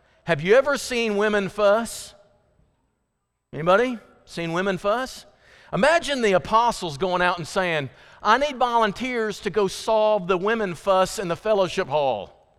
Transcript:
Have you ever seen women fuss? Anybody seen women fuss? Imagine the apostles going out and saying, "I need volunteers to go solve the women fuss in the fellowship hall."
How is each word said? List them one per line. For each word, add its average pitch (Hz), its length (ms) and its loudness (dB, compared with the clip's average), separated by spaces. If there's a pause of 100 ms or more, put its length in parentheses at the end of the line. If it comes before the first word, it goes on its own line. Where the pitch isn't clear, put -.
(240)
Have 165 180 -2
you 185 140 4
ever 269 220 4
seen 226 400 -2
women 208 320 0
fuss? 214 640 0 (1400)
Anybody 202 460 0 (260)
seen 170 280 -8
women 190 240 -2
fuss? 226 480 -4 (480)
Imagine 285 480 2
the 214 100 2
apostles 196 680 0
going 180 240 0
out 180 160 2
and 160 80 -8
saying, 165 440 -2 (340)
"I 214 140 4
need 285 180 -2
volunteers 233 840 -2
to 214 80 -6
go 202 180 0
solve 214 600 0
the 190 80 2
women 202 380 -2
fuss 185 440 2
in 196 80 -4
the 170 80 -2
fellowship 190 540 0
hall." 131 680 -4